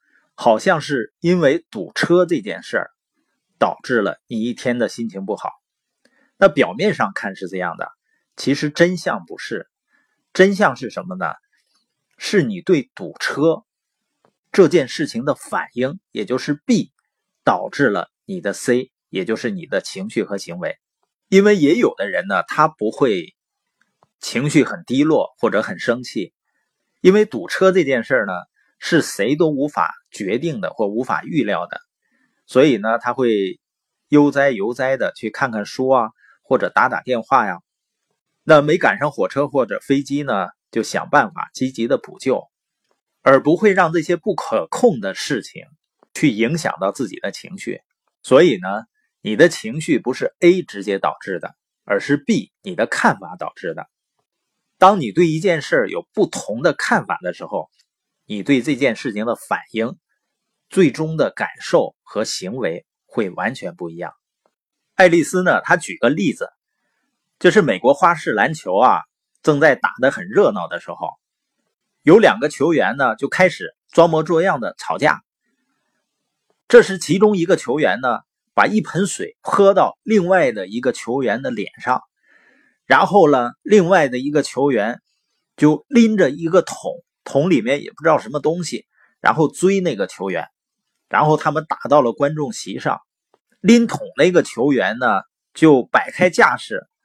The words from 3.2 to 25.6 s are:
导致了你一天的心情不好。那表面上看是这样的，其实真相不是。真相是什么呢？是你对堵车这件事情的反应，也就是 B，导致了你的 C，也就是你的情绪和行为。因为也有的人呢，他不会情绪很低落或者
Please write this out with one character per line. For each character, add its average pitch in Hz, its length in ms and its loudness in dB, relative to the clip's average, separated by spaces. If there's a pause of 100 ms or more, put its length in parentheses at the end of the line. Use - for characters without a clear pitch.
导 101 240 0
致 123 180 0
了 95 260 -4
你 117 120 -6
一 117 140 -4
天 120 260 -4
的 110 80 0
心 117 220 -10
情 95 160 -10
不 101 100 -6
好。 - 140 -10 (880)
那 196 100 6
表 113 260 0
面 190 200 -2
上 101 200 -2
看 98 220 -10
是 92 140 -12
这 92 80 -10
样 87 200 -6
的， 85 120 -10 (480)
其 - 180 -2
实 151 140 -4
真 175 260 2
相 123 300 -6
不 - 120 -18
是。 - 300 -10 (680)
真 196 200 4
相 180 220 0
是 120 140 -12
什 92 180 -10
么 90 80 -10
呢？ 90 120 -4 (920)
是 196 260 0
你 104 160 -6
对 151 340 0
堵 - 280 -14
车 156 420 -2 (880)
这 180 160 6
件 143 220 0
事 151 180 -6
情 117 160 -8
的 139 100 -2
反 - 420 -8
应， 131 220 -4 (140)
也 104 140 -8
就 123 120 -4
是 147 280 -6
B， 214 260 0 (540)
导 104 240 -2
致 143 180 0
了 95 240 -4 (140)
你 92 160 -10
的 101 100 -4
C， 123 400 -2 (160)
也 95 160 -6
就 110 140 -4
是 120 120 -6
你 90 160 -8
的 95 140 -4
情 98 300 -10
绪 110 140 -4
和 101 140 -8
行 87 200 -14
为。 85 200 -10 (520)
因 196 160 6
为 208 100 4
也 156 200 2
有 220 200 2
的 101 140 -6
人 90 180 -4
呢， 95 220 -2
他 156 180 2
不 113 240 -6
会 101 420 -2 (840)
情 139 300 -4
绪 147 160 4
很 - 180 -8
低 135 220 0
落 147 320 0
或 113 120 0
者 101 120 0